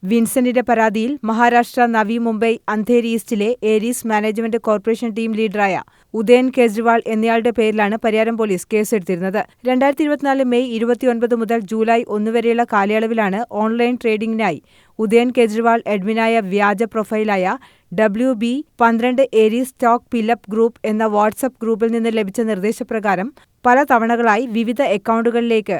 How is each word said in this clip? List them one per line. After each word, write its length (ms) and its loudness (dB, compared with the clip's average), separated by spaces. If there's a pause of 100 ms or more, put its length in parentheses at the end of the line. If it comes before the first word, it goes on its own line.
വിൻസെന്റിന്റെ 640 0
പരാതിയിൽ 500 0 (100)
മഹാരാഷ്ട്ര 640 2
നവി 200 0 (120)
മുംബൈ 240 0 (180)
അന്ധേരി 400 0
ഈസ്റ്റിലെ 400 -2 (140)
ഏരീസ് 440 0
മാനേജ്മെന്റ് 500 -2 (100)
കോർപ്പറേഷൻ 440 -2
ടീം 280 -4
ലീഡറായ 440 -2 (320)
ഉദയൻ 320 4 (120)
കേജ്രിവാൾ 480 2
എന്നയാളുടെ 520 0
പേരിലാണ് 460 0
പരിയാരം 320 0
പോലീസ് 360 -2
കേസെടുത്തിരുന്നത്. 720 -2 (220)
രണ്ടായിരത്തി 360 2
ഇരുപത്തിനാല് 420 0
മെയ് 320 0
ഇരുപത്തിയൊൻപത് 580 0
മുതൽ 260 -2 (120)
ജൂലൈ 360 0
ഒന്ന് 220 -2
വരെയുള്ള 420 0
കാലയളവിലാണ് 680 0 (120)
ഓൺലൈൻ 500 0
ട്രേഡിംഗിനായി 600 -2 (360)
ഉദയൻ 400 2
കേജ്രിവാൾ 480 2
അഡ്മിനായ 540 0
വ്യാജ 420 0
പ്രൊഫൈലായ 760 -2 (420)
ഡബ്ല്യു 320 2
ബി 320 -2 (160)
പന്ത്രണ്ട് 420 2 (120)
ഏരീസ് 340 2
സ്റ്റോക്ക് 440 0
പില്ലപ്പ് 380 -2
ഗ്രൂപ്പ് 340 0
എന്ന 220 -2
WhatsApp 560 0
ഗ്രൂപ്പിൽ 300 -2
നിന്ന് 260 -2
ലഭിച്ച 220 -4
നിർദ്ദേശപ്രകാരം 880 -2 (360)
പല 120 6 (120)
തവണകളായി 560 2
വിവിധ 360 -2
അക്കൗണ്ടുകളിലേക്ക് 960 0